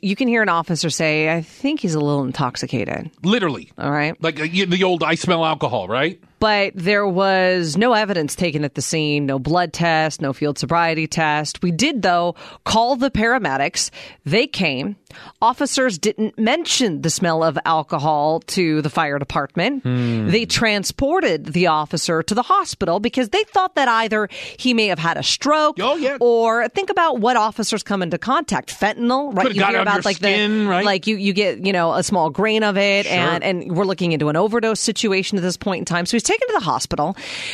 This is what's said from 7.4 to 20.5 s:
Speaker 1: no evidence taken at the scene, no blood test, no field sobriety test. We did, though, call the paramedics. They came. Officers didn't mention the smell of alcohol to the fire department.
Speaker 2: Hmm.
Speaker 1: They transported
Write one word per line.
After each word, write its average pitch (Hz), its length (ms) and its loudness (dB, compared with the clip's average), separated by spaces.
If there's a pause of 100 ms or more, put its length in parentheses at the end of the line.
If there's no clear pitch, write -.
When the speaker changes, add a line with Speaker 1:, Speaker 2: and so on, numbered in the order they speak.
Speaker 1:
no 240 160 4
evidence 190 420 0
taken 151 280 -2
at 139 120 -6
the 143 80 -6
scene, 147 420 -2
no 135 140 -2
blood 165 340 0
test, 160 480 0
no 135 120 -2
field 147 260 -4
sobriety 160 480 0
test. 151 560 -2
We 175 80 2
did, 233 320 0
though, 175 320 2 (280)
call 233 320 2
the 247 140 2
paramedics. 190 800 0 (340)
They 202 220 2
came. 160 520 -2 (440)
Officers 247 560 2
didn't 214 400 -2
mention 220 640 0
the 156 80 0
smell 160 340 0
of 156 220 0
alcohol 156 760 0
to 156 420 0
the 151 60 -2
fire 147 280 -2
department. 170 640 -2
Speaker 2:
Hmm. 120 480 0
Speaker 1:
They 220 160 2
transported 208 1080 0